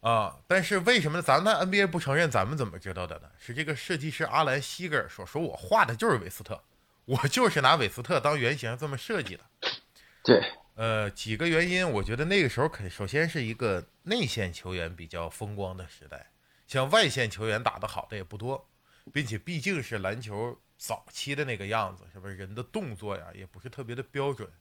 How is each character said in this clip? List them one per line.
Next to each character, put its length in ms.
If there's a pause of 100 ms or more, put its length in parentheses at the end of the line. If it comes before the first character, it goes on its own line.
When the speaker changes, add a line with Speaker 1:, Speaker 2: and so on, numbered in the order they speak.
Speaker 1:
啊， 440
但 180
是 160
为 200
什 120
么 80
咱 220
们 140
N 160
B 100
A 60
不 100
承 180
认， 140
咱 180
们 80
怎 120
么 100
知 160
道 140
的 120
呢？ 100 (100)
是 160
这 100
个 100
设 220
计 140
师 140
阿 180
兰· 180
西 260
格 100
尔 120
说， 160
说 160
我 140
画 280
的 120
就 160
是 60
韦 120
斯 140
特， 180 (440)
我 120 (100)
就 220
是 120
拿 140
韦 140
斯 140
特 160
当 180
原 180
型 220
这 100
么 80
设 280
计 120
的。 80 (800)
Speaker 2:
对。 220 (320)
Speaker 1:
呃， 340
几 260
个 120
原 200
因， 220
我 140
觉 120
得 80
那 200
个 40
时 140
候 80
肯-， 180
首 200
先 200
是 140
一 140
个 280 (200)
内 240
线 260
球 220
员 200
比 120
较 200
风 280
光 200
的 120
时 200
代， 220 (380)
像 240
外 180
线 180
球 200
员 140
打 180
得 80
好 220
的 60
也 80
不 140
多， 320 (420)
并 140
且 140
毕 200
竟 240
是 140
篮 240
球 360 (200)
早 340
期 240
的 80
那 140
个 100
样 260
子， 200
是 40
不 120
是？ 80
人 180
的 80
动 320
作 220
呀， 80 (100)
也 100
不 140
是 80
特 160
别 100
的 80
标 300
准 160 (140)